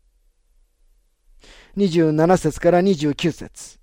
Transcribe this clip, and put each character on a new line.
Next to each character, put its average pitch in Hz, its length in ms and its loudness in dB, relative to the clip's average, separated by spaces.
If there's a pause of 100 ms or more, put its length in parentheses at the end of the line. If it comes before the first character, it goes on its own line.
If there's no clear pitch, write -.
(1800)
二 196 140 0
十 160 220 2
七 165 260 2
節 - 220 -4
か 170 120 2
ら 175 100 4
二 196 140 2
十 147 180 -2
九 165 180 -4
節。 - 520 -16